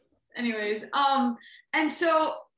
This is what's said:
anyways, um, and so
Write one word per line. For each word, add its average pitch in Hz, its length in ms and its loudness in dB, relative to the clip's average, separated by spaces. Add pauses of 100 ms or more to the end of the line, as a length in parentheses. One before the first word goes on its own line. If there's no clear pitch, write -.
(360)
anyways, 214 560 -4
um, 269 440 2 (360)
and 311 200 2
so 320 440 2 (220)